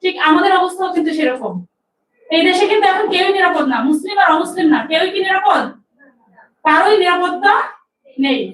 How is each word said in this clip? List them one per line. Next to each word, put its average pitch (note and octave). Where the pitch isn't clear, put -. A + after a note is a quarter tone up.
ঠিক F#4
আমাদের F#4+
অবস্থাও F#4
কিন্তু D#4
সেরকম। B3+
এই D#4+
দেশে F#4
কিন্তু G#4
এখন F#4+
কেউই F#4+
নিরাপদ F4+
না, A#3+
মুসলিম D#4
আর F#4
অমুসলিম E4+
না, -
কেউই E4+
কি G4
নিরাপদ? F#4+
কারোই E4+
নিরাপত্তা F4+
নেই। B3+